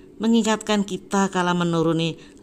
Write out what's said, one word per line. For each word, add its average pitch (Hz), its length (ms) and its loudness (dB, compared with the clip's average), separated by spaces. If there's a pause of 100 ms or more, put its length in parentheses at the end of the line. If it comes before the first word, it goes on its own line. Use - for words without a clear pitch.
(220)
mengingatkan 214 640 2
kita 196 480 -2
kala 180 160 0
menuruni 165 640 0 (280)